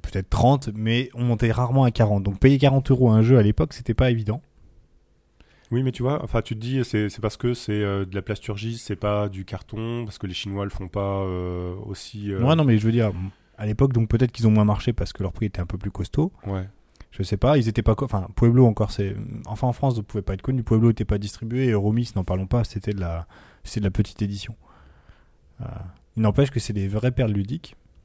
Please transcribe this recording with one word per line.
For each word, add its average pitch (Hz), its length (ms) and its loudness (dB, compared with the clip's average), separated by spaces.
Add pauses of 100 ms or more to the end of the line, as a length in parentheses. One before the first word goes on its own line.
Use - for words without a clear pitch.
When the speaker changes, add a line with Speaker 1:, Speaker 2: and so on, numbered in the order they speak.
Speaker 1:
peut-être - 280 -8
trente, 135 440 2
mais 113 400 -2
on 120 100 -4
montait 117 260 2
rarement 127 340 2
à 120 60 4
quarante. 104 320 2
Donc 95 160 -2
payer 135 200 6
quarante 135 320 4
euros 123 200 6
un 110 120 6
jeu 123 160 8
à 107 40 8
l'époque, 107 300 2
c'était 117 220 -6
pas 127 160 4
évident. 113 320 -2 (1300)
Speaker 2:
Oui, 120 120 0
mais 131 100 0
tu - 100 -8
vois, 139 220 -2
enfin, 117 160 0
tu 110 140 -6
te 107 60 -8
dis, 127 220 -2
c'est, 107 280 0
c'est - 100 -14
parce 107 160 -4
que 123 160 -2
c'est, 113 200 -6
euh, 101 340 -2
de 92 80 -14
la 98 80 -4
plasturgie, 107 560 -8
c'est 101 180 -8
pas 104 320 -2
du 95 160 -10
carton, 113 600 -8
parce 104 100 -14
que 101 100 -8
les 90 60 -8
Chinois 98 320 -6
le 101 60 -6
font 95 180 -8
pas, 98 320 -4
euh, 90 540 -4 (100)
aussi, 101 480 -10
euh, 98 100 0
Speaker 1:
Ouais, 151 140 4
non, 156 80 2
mais 117 140 6
je 107 80 0
veux 113 60 4
dire, 110 200 2 (460)
à 104 80 -6
l'époque, 131 260 2
donc 117 160 2
peut-être 120 240 2
qu'ils 113 160 2
ont - 20 8
moins 107 140 6
marché 107 300 0
parce - 180 -4
que - 100 -8
leur 92 120 -4
prix - 100 -4
était 98 160 -6
un 87 60 -4
peu 90 100 -8
plus 95 140 -6
costaud. - 420 -2 (140)
Speaker 2:
Ouais. 95 200 -4 (440)
Speaker 1:
Je - 120 -6
sais 95 140 -2
pas, 143 220 4
ils 113 100 2
étaient 107 140 0
pas 110 120 4
co-, 139 120 -2
enfin, 95 280 -4
Pueblo 120 300 6
encore, 113 260 4
c'est, 98 240 -4 (300)
enfin, - 220 -6
en 120 80 0
France, 131 240 -2
ne - 20 -2
pouvait 101 220 -8
pas - 100 -4
être 95 80 -6
connu. 131 220 -4
Pueblo 113 260 4
était 110 160 0
pas 104 140 0
distribué, 113 480 -4
et 113 80 2
Romis, 110 420 0
n'en 92 80 -2
parlons 92 220 -2
pas, 120 180 0
c'était 101 300 -6
de 98 60 -6
la, 82 260 -6 (360)
c'est - 180 -6
de 101 40 -2
la 95 60 2
petite - 320 -2
édition. 101 340 -6 (1040)
Euh, - 60 -10 (500)
il 110 60 0
n'empêche 135 280 2
que 117 100 -4
c'est - 120 -6
des 98 160 -2
vraies 107 220 -2
perles 120 220 0
ludiques 101 440 -4 (280)